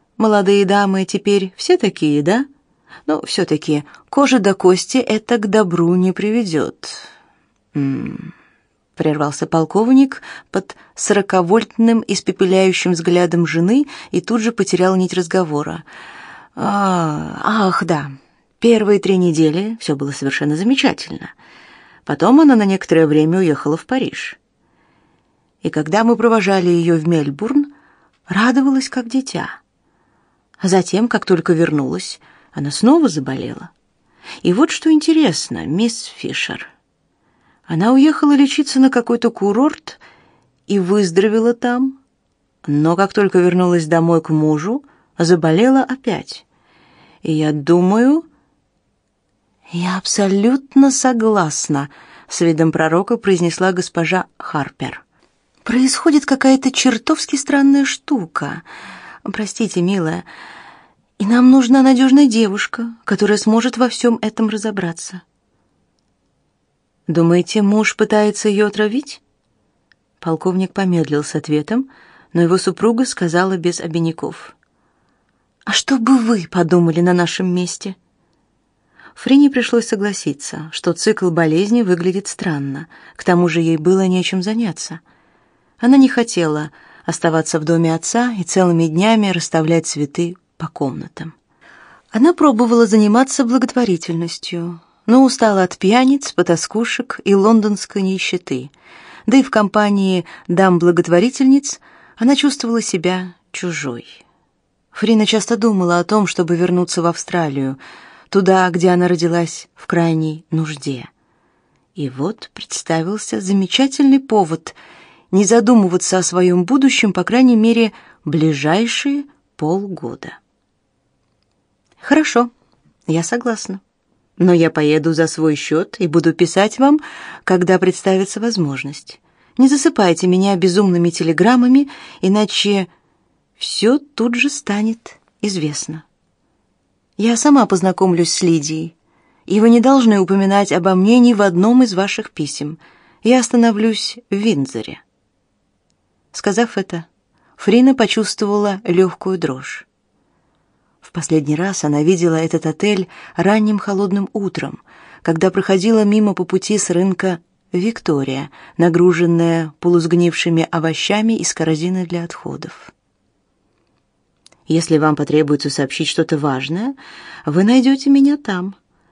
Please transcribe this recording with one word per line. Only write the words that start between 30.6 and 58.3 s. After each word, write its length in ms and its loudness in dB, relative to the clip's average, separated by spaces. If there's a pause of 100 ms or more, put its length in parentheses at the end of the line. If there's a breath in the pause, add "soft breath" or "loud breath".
затем, 400 0
как 160 -4
только 300 0
вернулась, 640 -4 (320 soft breath)
она 180 -8
снова 380 2
заболела. 600 -8 (720 loud breath)
И 100 0
вот 180 2
что 220 -2
интересно, 720 0
мисс 400 -4
Фишер. 640 -10 (960)
Она 300 0
уехала 420 4
лечиться 420 0
на 120 6
какой-то 400 0
курорт 680 -2 (680 soft breath)
и 120 0
выздоровела 760 2
там, 440 -4 (680)
но 280 0
как 200 0
только 240 2
вернулась 480 2
домой 340 2
к 80 -6
мужу, 560 -2 (320 soft breath)
заболела 640 2
опять. 640 -8 (800 soft breath)
И 100 -4
я 200 0
думаю, 760 2 (1500)
"Я 260 -4
абсолютно 920 0
согласна", 1000 0 (380 loud breath)
с 120 -8
видом 320 2
пророка 440 0
произнесла 560 0
госпожа 540 -4 (100)
Харпер. 680 -10 (580)
"Происходит 640 2
какая-то 460 2
чертовски 640 -2
странная 480 2
штука. 800 -6 (600 loud breath)